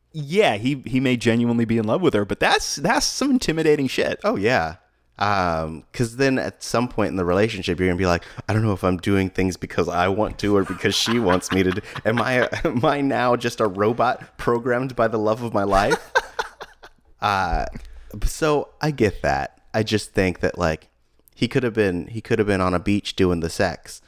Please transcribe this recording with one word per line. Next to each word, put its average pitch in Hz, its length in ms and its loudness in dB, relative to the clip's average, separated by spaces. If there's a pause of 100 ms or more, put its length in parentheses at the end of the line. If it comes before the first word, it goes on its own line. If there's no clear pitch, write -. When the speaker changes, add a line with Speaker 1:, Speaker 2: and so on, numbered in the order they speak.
(120)
Speaker 1:
yeah, 156 440 2
he, 127 300 -2
he 131 140 0
may 127 160 2
genuinely 117 480 2
be 113 140 0
in 110 60 0
love 120 160 0
with 165 140 4
her, 104 100 2
but 101 140 -4
that's, 311 380 0
that's 233 300 0
some - 260 -2
intimidating 156 560 2
shit. - 340 -2
Speaker 2:
Oh, 226 140 0
yeah. 95 400 0 (420)
Um, 82 760 -2
'cause 117 240 -4
then 131 240 2
at - 240 -8
some 120 240 0
point 101 220 -2
in 80 60 -6
the 92 80 0
relationship, 92 540 0
you're 92 100 2
gonna 90 100 2
be 95 80 2
like, 87 180 2 (240)
"I 104 40 -2
don't 110 100 2
know 110 100 2
if 92 100 -2
I'm 92 140 2
doing 95 340 2
things 92 260 -2
because - 320 -2
I 87 200 2
want 101 320 -2
to 101 160 2
or 98 80 4
because 95 320 -2
she 117 240 0
wants 92 320 2
me 95 100 4
to 92 80 2
do. 92 100 -4 (240)
Am 113 160 2
I, 123 360 0
<laughs> - 80 -4
am 120 200 0
I 143 160 2
now 123 360 2
just 120 240 -6
a 113 80 2
robot 113 720 -2
programmed 120 580 -2
by 117 100 2
the 113 120 -2
love 110 240 0
of 117 100 -6
my 107 120 0
life?" 98 520 0
Speaker 1:
<laughs> - 40 2 (1000)
Speaker 2:
Uh, 92 420 0 (600)
so 151 420 0 (140)
I 156 80 0
get 117 320 0
that. 69 360 -2 (140)
I 113 100 0
just 107 300 -2
think 95 280 0
that, - 180 -2
like, 82 300 0 (460)
he 123 140 -2
could 135 140 0
have 120 100 -2
been, 98 360 0
he 113 120 -10
could 110 180 0
have 104 80 4
been 98 140 2
on 90 140 2
a 87 40 0
beach 101 380 -2
doing 90 240 2
the 80 80 -4
sex. - 600 -4